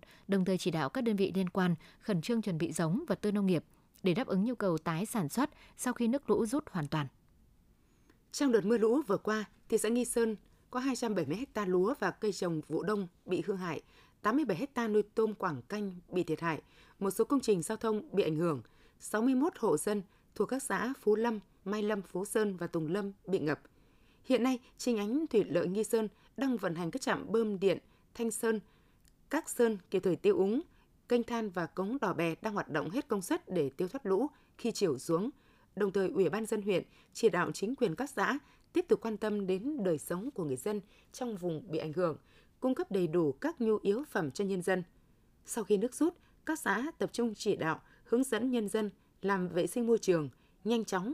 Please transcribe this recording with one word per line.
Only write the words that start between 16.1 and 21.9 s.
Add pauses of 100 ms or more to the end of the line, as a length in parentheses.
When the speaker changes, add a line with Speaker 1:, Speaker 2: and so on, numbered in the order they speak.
Speaker 2:
thiệt
hại, (380)
một
số
công
trình
giao
thông (100)
bị
ảnh
hưởng, (380)
sáu
mươi
mốt
hộ
dân (340)
thuộc
các
xã
Phú
Lâm, (260)
Mai
Lâm,